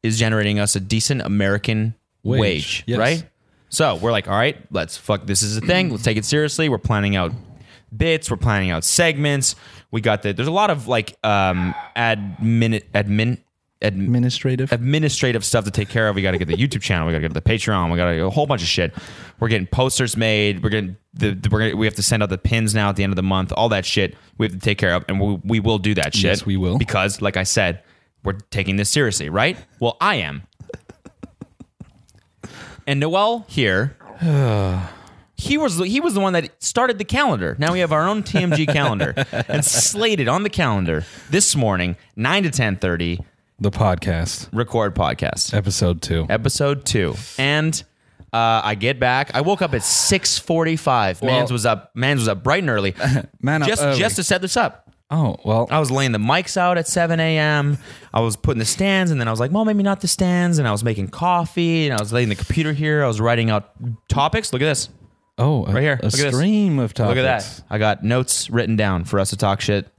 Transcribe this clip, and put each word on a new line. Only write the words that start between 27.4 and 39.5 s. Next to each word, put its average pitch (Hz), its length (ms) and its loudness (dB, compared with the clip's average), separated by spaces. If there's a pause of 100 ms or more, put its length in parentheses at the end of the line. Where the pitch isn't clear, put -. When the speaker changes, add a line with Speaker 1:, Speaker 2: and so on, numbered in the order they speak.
Speaker 1:
said, 90 380 0 (420)
we're 98 80 -2 (180)
taking 98 260 -2
this 101 140 0
seriously, 107 400 0
right? 117 260 0 (220)
Well, 117 220 -2
I 190 160 0
am. 73 260 -6 (2500)
And 139 140 0
Noel 202 480 0
here, 113 480 0 (240)
Speaker 2:
<sighs> 104 680 0 (480)
Speaker 1:
he 285 220 -2
was, 247 200 0
he 196 220 0
was 311 140 -2
the 196 60 2
one 190 120 0
that 170 180 -2 (120)
started 240 360 0
the 208 60 -4
calendar. 147 540 0
Now 156 140 0
we 180 80 0
have 165 120 0
our 160 160 2
own 208 140 -2
T - 200 -2
M 175 100 0
G 151 140 2
calendar 123 500 0
Speaker 2:
<laughs> 139 160 -4 (160)
Speaker 1:
and 147 160 -2